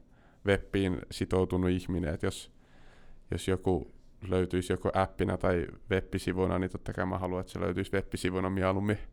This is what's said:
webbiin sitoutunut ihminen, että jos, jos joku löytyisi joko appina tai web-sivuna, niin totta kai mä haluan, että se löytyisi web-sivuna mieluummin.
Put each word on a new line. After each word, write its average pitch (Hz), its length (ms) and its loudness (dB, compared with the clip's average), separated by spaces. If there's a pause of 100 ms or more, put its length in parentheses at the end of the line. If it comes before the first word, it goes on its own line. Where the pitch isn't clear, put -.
(460)
webbiin 98 540 2 (120)
sitoutunut 92 580 2
ihminen, 90 440 0
että 98 140 -2
jos, - 240 -8 (800)
jos - 160 -6
joku 92 460 2 (340)
löytyisi 92 460 2
joko - 200 0
appina 95 440 2
tai 90 300 2 (240)
web-sivuna, 92 680 0
niin 92 120 0
totta 95 220 -8
kai 92 120 -2
mä 92 120 -2
haluan, 92 240 -2
että - 120 -10
se 90 60 -4
löytyisi 92 320 -2
web-sivuna 92 580 0
mieluummin. 95 480 2 (160)